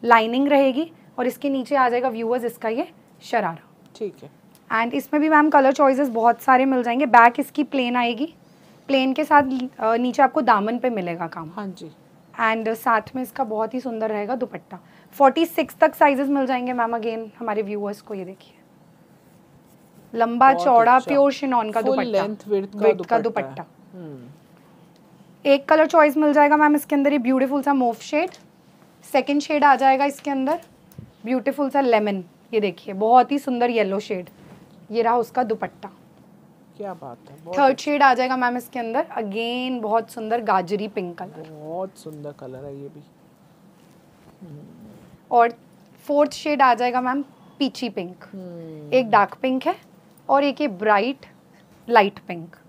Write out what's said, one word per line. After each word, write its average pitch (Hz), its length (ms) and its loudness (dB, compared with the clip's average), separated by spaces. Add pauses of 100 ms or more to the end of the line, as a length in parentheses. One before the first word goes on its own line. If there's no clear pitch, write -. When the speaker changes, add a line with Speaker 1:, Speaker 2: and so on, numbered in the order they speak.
Speaker 1:
लाइनिंग 233 440 4
रहेगी, 277 440 2 (260)
और 254 80 -2
इसके 254 240 -4
नीचे 269 260 -4
आ 254 120 2
जाएगा 240 200 -2
व्यूअर्स 226 360 -4
इसका 226 240 -6
ये 262 200 -6 (340)
शरारा। - 760 -6
Speaker 2:
ठीक 202 260 -10
है। 151 80 -20 (420)
Speaker 1:
And 233 220 -2
इसमें 285 280 -2
भी, 311 60 2
मैम, 311 220 4
कलर 285 220 6
चॉइसेस 277 360 2
बहुत 233 320 2
सारे 262 240 4
मिल 262 180 0
जाएंगे। 247 240 -2
बैक 240 340 6
इसकी 285 240 -4
प्लेन 247 320 -2
आएगी, 240 380 -4 (520)
प्लेन 262 260 2
के 311 120 -2
साथ, 294 180 6 (380)
अ, 226 160 0
नीचे 247 260 0
आपको 262 180 2
दामन 226 380 2
पे 254 120 -2
मिलेगा 175 360 -6
काम। 165 240 -12
Speaker 2:
हाँ 202 180 -12
जी। 175 220 -16 (500)
Speaker 1:
And 226 340 -2
साथ 220 260 0 (160)
में 254 60 -6
इसका 262 220 -6
बहुत 214 300 -6
ही 254 60 -4
सुंदर 220 300 -6
रहेगा 208 240 -4
दुपट्टा। 220 440 -10 (340)
फ़ोर्टी 277 340 4
सिक्स - 340 -4
तक 320 140 4
साइजेस 277 340 2
मिल 277 180 0
जाएंगे, 247 260 -4
मैम, 233 260 -2
again 226 300 -8 (100)
हमारे 220 240 -4
व्यूअर्स 208 380 -8
को। - 140 -14
ये 190 100 -10
देखिए, 190 300 -20 (1600)
लंबा 240 380 4
Speaker 2:
बहुत 269 120 0
Speaker 1:
चौड़ा 240 320 6
Speaker 2:
अच्छा। 262 140 0
Speaker 1:
प्योर 277 220 4
शिनॉन 247 380 -2
का 226 100 -2
Speaker 2:
Full 262 120 0
Speaker 1:
दुपट्टा, 214 340 0
Speaker 2:
length 208 260 -8
width 196 300 -4
का 208 60 4
Speaker 1:
width 185 180 0
का 233 120 0
Speaker 2:
दुपट्टा 220 300 -4
है। 135 60 -16
Speaker 1:
दुपट्टा। 160 100 -14 (340)
Speaker 2:
हम्म। 143 280 -16 (1200)
Speaker 1:
एक 277 220 4
कलर 320 180 6
चॉइस 302 300 4
मिल 302 160 2
जाएगा, 294 240 4
मैम, 302 200 4
इसके 294 180 -4
अंदर 277 180 2
ये 294 60 0
ब्यूटीफुल 262 440 0
सा 285 120 0
मॉव 247 200 0
शेड। - 360 -4 (840)
सेकंड 285 280 0
शेड 294 240 0
आ 277 120 6
जाएगा 269 280 2
इसके 285 260 -6
अंदर, 262 300 -2 (640)
ब्यूटीफुल 262 460 -2
सा 277 100 0
लेमन, 208 420 0 (300)
ये 220 80 0
देखिए, 196 360 -6
बहुत 240 360 4
ही 285 60 -2
सुंदर 247 320 -2
येलो 202 300 0
शेड। 185 280 -8 (600)
ये 226 120 -2
रहा 226 140 0
उसका 240 280 -2
दुपट्टा। 208 460 -8 (880)
Speaker 2:
क्या 202 180 -12
बात 131 360 -20
है, 143 60 -20
बहुत 170 220 -8
Speaker 1:
थर्ड 277 120 4
Speaker 2:
अच्छा। 269 140 -4
Speaker 1:
शेड 294 180 0
आ 269 120 6
जाएगा 254 220 -2
मैम 247 200 -2
इसके 247 220 -12
अंदर, 233 280 -4 (120)
again 233 640 -6
बहुत 220 280 -2
सुंदर 226 320 -6
गाजरी 202 460 -2
पिंक 180 300 -10
कलर। 156 340 -16
Speaker 2:
बहुत 165 460 -12
सुंदर 147 420 -16
कलर 131 240 -16
है 143 100 -14
ये 139 140 -16
भी। 147 140 -20 (1400)
हम्म। 151 180 -20 (720)
Speaker 1:
और 240 220 4 (540)
फोर्थ 294 260 0
शेड 294 300 -2
आ 254 120 4
जाएगा 247 260 -2
मैम 254 220 -4 (360)
पीची 254 320 -6
पिंक। 180 340 -12
Speaker 2:
हम्म। 165 680 -14
Speaker 1:
एक 254 180 2
डार्क 208 320 4
पिंक 262 240 -2
है 359 100 -2 (520)
और 277 160 2
एक 285 160 -2
ये 294 80 -2
ब्राइट 214 580 -2 (600)
लाइट 208 300 2 (100)
पिंक। 170 280 -12 (120)